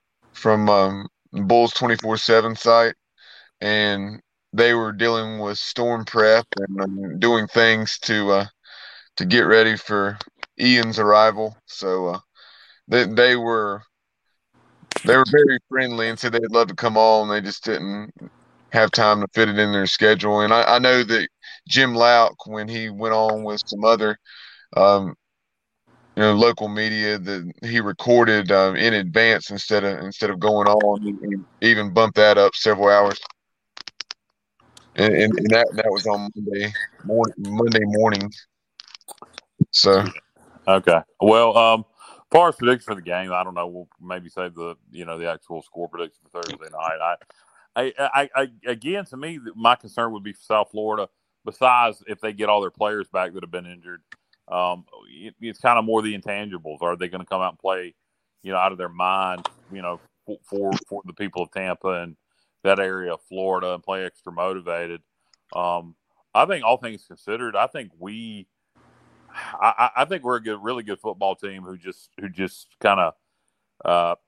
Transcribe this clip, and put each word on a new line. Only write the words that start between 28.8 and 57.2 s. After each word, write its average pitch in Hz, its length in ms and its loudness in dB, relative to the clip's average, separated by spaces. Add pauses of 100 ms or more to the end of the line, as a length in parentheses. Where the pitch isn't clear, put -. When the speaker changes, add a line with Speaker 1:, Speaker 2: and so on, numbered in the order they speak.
Speaker 1:
advance 104 560 2
instead 101 340 -2
of, 98 160 -4
instead 98 300 -6
of 95 100 -6
going 104 280 2
on, 104 400 2
and 98 380 -8 (160)
even 107 320 2
bumped 110 240 4
that 107 200 8
up 101 180 6
several 101 340 2
hours. 101 300 4 (1800)
And, 104 180 2
and, 107 240 2
and 107 120 -2
that, 113 240 4
that 110 160 -2
was 104 160 -4
on 104 300 -4
Monday 104 380 -8 (300)
morning, 110 360 0
Monday 110 440 0
morning. 104 480 0 (1400)
So. 98 320 4 (640)
Speaker 2:
Okay. 90 320 4 (200)
Well, 110 380 6
um, 113 280 4 (460)
far 170 180 6
as 151 60 -6
prediction 123 300 0
for 107 100 -8
the 92 60 -16
game, 90 300 -8
I 90 120 -2
don't 92 120 -10
know. 87 120 -6
We'll 87 200 -16 (140)
maybe 90 280 -14
save 90 260 -10
the, 85 200 -12 (160)
you 85 140 -16
know, 82 120 -12
the 85 140 -8
actual 80 300 -12
score 85 260 -14
prediction 85 440 -14
for 87 100 -12
Thursday 78 300 -16
night. 80 300 -8
I, 85 140 -4 (600)
I, 127 220 -6
I, 139 380 -2
I, 135 120 -2 (200)
again, 143 380 -8
to 131 120 -20
me, 156 220 -14
th-, 113 160 -18
my 117 200 2
concern 117 360 -8
would 101 120 -14
be 104 100 -14
for - 100 -20
South 107 260 -2
Florida. 107 400 -6 (340)
Besides, 120 640 0
if 107 140 -12
they 110 100 -6
get 104 160 -6
all 104 140 2
their 95 80 -6
players 104 400 -6
back 92 240 -6
that 92 80 -14
have 85 100 -18
been 90 140 -12
injured, 87 380 -20 (440)
um, 90 380 -4 (240)
it, 85 320 -20
it's 113 180 -14
kinda 120 220 2
more 110 200 -2
the 107 160 -6
intangibles. 92 640 -12
Are 87 140 -4
they 90 120 -8
gonna 90 180 -12